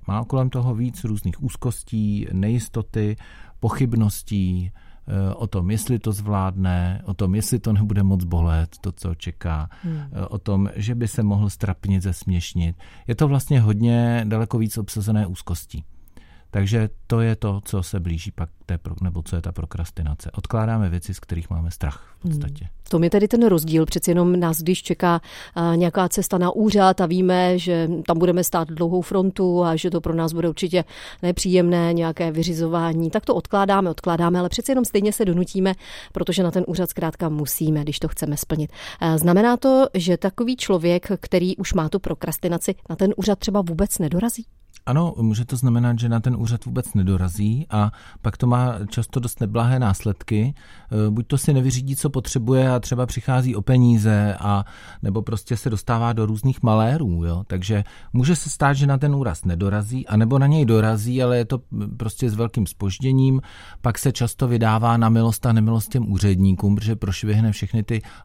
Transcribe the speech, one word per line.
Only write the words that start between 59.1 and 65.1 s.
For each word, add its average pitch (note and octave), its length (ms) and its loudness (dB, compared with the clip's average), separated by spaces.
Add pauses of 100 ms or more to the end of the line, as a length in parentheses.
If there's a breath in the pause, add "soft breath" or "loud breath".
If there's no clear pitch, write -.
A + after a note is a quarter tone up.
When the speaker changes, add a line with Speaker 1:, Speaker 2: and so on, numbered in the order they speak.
Speaker 1:
úraz A#2+ 300 -4
nedorazí, G#2 640 -2
anebo A2+ 320 4
na C#3 80 6
něj D3+ 180 4
dorazí, A2+ 580 2
ale B2 140 2
je A#2+ 80 0
to, B2+ 140 -4 (120)
mm, G#2+ 260 -6
prostě A2+ 320 -4
s G#2 60 0
velkým A2+ 320 -2
zpožděním. C3 760 2 (400 loud breath)
Pak A#2 160 0
se - 140 2
často B2 360 -2
vydává A2+ 500 2
na A2+ 120 4
milost A2+ 360 2